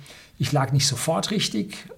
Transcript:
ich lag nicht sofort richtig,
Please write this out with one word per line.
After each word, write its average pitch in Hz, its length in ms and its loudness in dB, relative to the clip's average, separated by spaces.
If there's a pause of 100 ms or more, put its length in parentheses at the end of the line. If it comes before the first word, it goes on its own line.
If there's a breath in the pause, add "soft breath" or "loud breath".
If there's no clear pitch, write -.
(380 loud breath)
ich - 140 0
lag - 220 2
nicht 139 120 4
sofort 160 460 0
richtig, - 560 -2 (100)